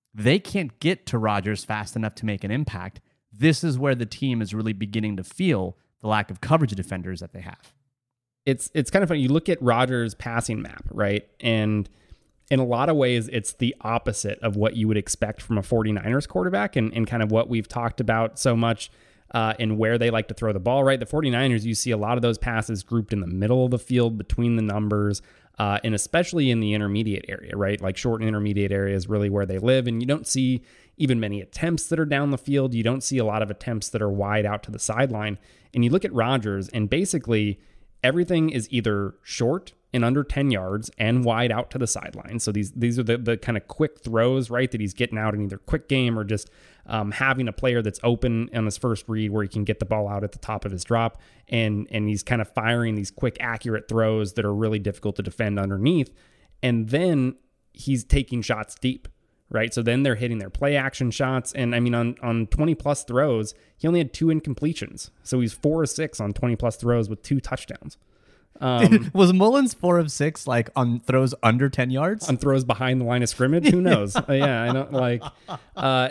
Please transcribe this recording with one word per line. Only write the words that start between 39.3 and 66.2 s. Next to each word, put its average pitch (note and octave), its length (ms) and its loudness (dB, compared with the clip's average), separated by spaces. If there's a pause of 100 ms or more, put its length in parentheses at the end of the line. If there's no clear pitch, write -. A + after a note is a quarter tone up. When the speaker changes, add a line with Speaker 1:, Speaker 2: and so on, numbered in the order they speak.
Speaker 2:
and A#2+ 120 2
under C3+ 180 2
ten C3+ 280 0
yards G2+ 460 -4
and A#2+ 280 2
wide A#2 260 2
out A2+ 180 -4
to - 80 -8
the B2 80 0
sideline. - 540 -6
So A2 140 -2
these, G#2 180 -2
these A#2+ 260 0
are B2+ 60 0
the, A#2 140 2
the A#2 180 0
kind A2+ 220 -4
of - 100 -8
quick - 320 -2
throws, A#2 500 2
right, B2 220 0
that A2 80 -4
he's G2+ 140 -4
getting A2+ 240 -2
out A2 160 0
in G#2 80 -2
either F#2+ 160 -6
quick - 320 -4
game B2 280 2
or G#2+ 60 -2
just, G2+ 260 -4 (360)
um, G#2+ 260 -4
having C3 380 0
a - 20 -2
player A#2+ 300 0
that's G#2+ 200 -4
open A#2+ 540 0
on A2+ 80 0
his G#2 140 -2
first A#2 320 -2
read G#2+ 220 -2
where G#2+ 120 0
he G2 60 -4
can G#2+ 160 -4
get G#2+ 140 -2
the G2 60 -4
ball G#2+ 220 -2
out G2+ 160 -4
at G#2 80 -6
the - 80 -16
top G#2+ 240 -6
of G2 80 -6
his F2+ 140 -8
drop. A2+ 340 0 (300)
And, G#2+ 420 0
and G#2+ 160 0
he's G#2 160 -2
kind A#2 180 0
of G#2 120 -6
firing A#2 420 0
these G2+ 160 -6
quick, - 300 -4
accurate A2+ 480 -4
throws A2 460 2
that G#2 100 0
are G2+ 100 0
really G#2+ 240 0
difficult G2 380 -4
to - 60 -4
defend G#2 360 -2
underneath. G#2+ 500 2 (540)
And A#2 240 2
then C#3 480 2 (380)
he's C3+ 320 -2
taking B2 360 2
shots G#2+ 340 -4
deep, - 340 -4 (400)
right? A2 240 0
So A#2+ 80 0
then A#2 220 2
they're C3 120 2
hitting A#2 220 -2
their F#2+ 120 -8
play C#3+ 280 0
action C3 340 0
shots. C3 400 -2
And, A#2+ 240 0
I A#2+ 60 2
mean, A#2+ 140 2
on, A#2 280 0
on A#2 240 0
twenty D#3 280 2
plus - 280 -2
throws, A#2+ 500 0 (220)
he D#3+ 140 0
only F3 100 4
had D3 140 -2
two E3 140 0
incompletions. D#3 840 -2 (120)
So B2+ 200 0
he's A2+ 100 0
four D#3+ 320 0
of C#3 60 0
six - 320 -6